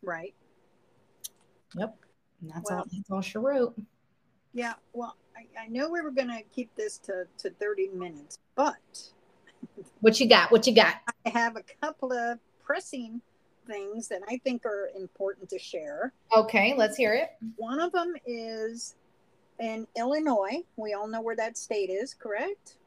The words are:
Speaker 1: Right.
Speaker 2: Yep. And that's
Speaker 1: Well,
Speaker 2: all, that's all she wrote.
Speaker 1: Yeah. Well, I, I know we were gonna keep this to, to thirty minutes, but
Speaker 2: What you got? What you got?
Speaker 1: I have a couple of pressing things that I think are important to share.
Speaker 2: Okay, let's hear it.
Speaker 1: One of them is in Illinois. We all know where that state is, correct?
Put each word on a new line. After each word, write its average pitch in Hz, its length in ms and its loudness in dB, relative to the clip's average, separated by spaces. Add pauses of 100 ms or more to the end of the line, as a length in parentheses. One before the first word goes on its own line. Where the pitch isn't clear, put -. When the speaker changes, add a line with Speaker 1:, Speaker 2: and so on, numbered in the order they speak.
Speaker 1:
Right. 175 320 -10 (1400)
Speaker 2:
Yep. 220 180 -6 (460)
And 160 80 -14
that's 170 220 -10
Speaker 1:
Well, 180 80 -4
Speaker 2:
all, 175 120 -6
that's 190 200 -10
all 190 100 -4
she - 160 -6
wrote. 247 420 0 (760)
Speaker 1:
Yeah. 240 200 -4 (200)
Well, 233 220 -10 (220)
I, 226 280 -16
I - 20 -18
know 254 220 -4
we 339 120 -4
were 302 100 -6
gonna 247 300 -2 (100)
keep 247 240 -8
this 214 240 -6
to, 185 260 -8 (120)
to 185 140 -6
thirty 202 380 -2
minutes, 175 500 -10 (160)
but 285 220 2 (1200)
Speaker 2:
What 220 180 8
you 254 80 4
got? 196 240 10
What 226 140 8
you 254 80 4
got? 190 220 8 (300)
Speaker 1:
I 226 40 -2
have 233 260 0
a 214 80 -12 (180)
couple 294 300 -4
of 240 280 -2 (240)
pressing 247 580 -6 (460)
things 208 400 -8
that 185 200 -6
I 240 160 -4
think 247 220 -2
are 202 300 -4
important 196 560 -6
to 185 80 -6
share. 269 520 -8 (240)
Speaker 2:
Okay, 220 400 6
let's 214 220 2
hear 220 160 4
it. 269 160 0 (280)
Speaker 1:
One 233 220 -4
of 349 120 0
them 349 240 -2 (100)
is 226 680 -8 (640)
in 220 260 -4 (100)
Illinois. 254 680 0 (120)
We 214 180 -4
all 208 140 -4
know 220 140 -6
where 226 140 -4
that 226 220 -4
state 202 340 -2
is, 208 240 -4
correct? 240 720 -8